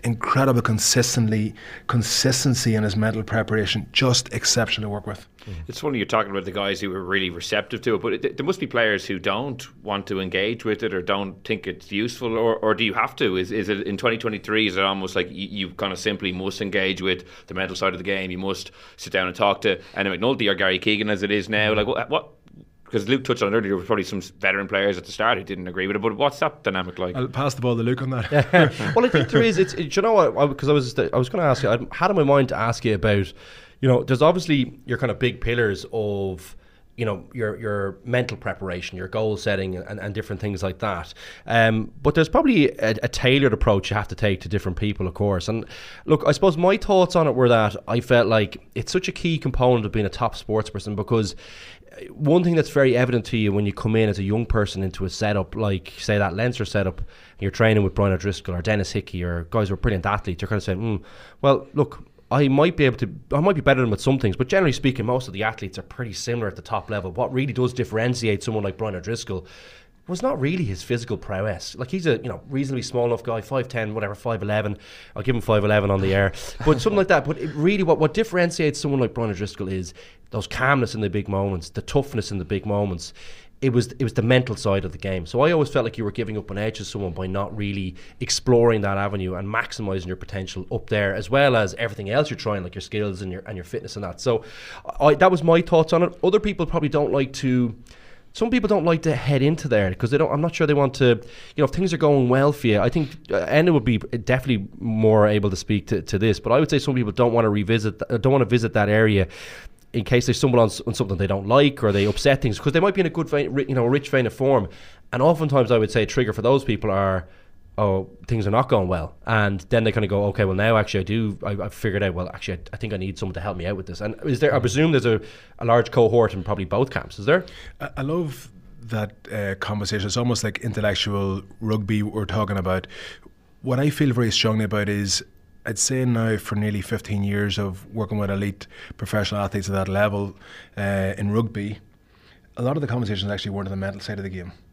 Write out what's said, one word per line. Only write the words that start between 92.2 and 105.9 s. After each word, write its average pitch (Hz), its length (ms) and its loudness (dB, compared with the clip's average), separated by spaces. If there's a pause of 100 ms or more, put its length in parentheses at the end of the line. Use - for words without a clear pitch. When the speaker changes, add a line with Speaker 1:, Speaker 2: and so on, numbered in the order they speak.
Speaker 3:
you're 113 80 -8
trying, 101 260 -4
like 87 100 -12
your 95 60 -8
skills 104 420 -4
and 95 80 -8
your, 92 160 -10
and 107 100 -10
your 87 80 -10
fitness - 300 -10
and 104 100 -8
that. 85 160 -10
So 117 220 0 (560)
I, 147 160 6
that 180 160 6
was 165 140 0
my 165 160 6
thoughts 160 320 4
on 170 100 4
it. - 220 -2
Other 196 160 4
people 208 240 -2
probably 151 240 -2
don't 147 240 0
like 135 220 0
to, 123 420 0 (560)
some 220 160 -2
people 226 200 2
don't 190 180 4
like 165 160 2
to 156 120 2
head 131 280 2
into 156 260 2
there 104 260 4
'cause 110 160 -2
they 139 60 2
don't, 147 160 2
I'm 143 80 0
not 160 140 -2
sure 165 120 2
they 147 60 4
want 139 220 2
to, 120 260 4 (340)
you - 40 -8
know, 151 60 4
if 131 80 2
things 180 200 0
are 165 60 -2
going 143 320 4
well 135 220 6
for 127 160 0
you. 104 120 4
I 120 80 4
think, 147 220 0 (200)
uh, 87 160 2
Enda 160 280 4
would 131 100 4
be 113 140 2
definitely 120 680 -2 (140)
more 110 480 6
able 104 220 2
to 95 60 -4
speak 104 320 -2
to, 101 120 0